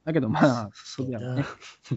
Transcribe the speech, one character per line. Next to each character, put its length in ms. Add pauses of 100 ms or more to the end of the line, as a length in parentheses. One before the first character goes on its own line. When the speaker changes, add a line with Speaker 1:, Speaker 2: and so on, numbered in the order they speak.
Speaker 1:
だ 60
け 80
ど、 80
ま 360
あ、 100
Speaker 2:
そ 320
う 60
だ。 80
Speaker 1:
く 40
ず 20
屋 100
が 0
ね。 100 (520)